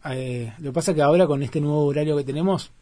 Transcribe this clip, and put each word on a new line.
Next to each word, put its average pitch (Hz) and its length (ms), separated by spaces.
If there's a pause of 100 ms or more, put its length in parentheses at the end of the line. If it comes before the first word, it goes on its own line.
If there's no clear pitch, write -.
(120)
eh, 123 480
lo 147 100
que 123 40
pasa 165 200
que 151 80
ahora 165 240
con 147 160
este 143 180
nuevo 147 260
horario 151 320
que 143 60
tenemos 160 480 (100)